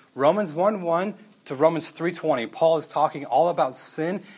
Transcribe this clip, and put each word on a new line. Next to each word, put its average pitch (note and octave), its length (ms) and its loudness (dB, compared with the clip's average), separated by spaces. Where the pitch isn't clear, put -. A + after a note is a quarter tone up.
Romans D#3+ 380 2
one F#3 300 0
one, F3 320 -2
to C#3+ 80 -8
Romans D#3 360 2
three E3+ 220 -4
twenty, C#3 340 -2
Paul E3 320 2
is C#3+ 80 -4
talking D3 380 0
all D3 240 2
about D3 280 0
sin F3+ 460 -4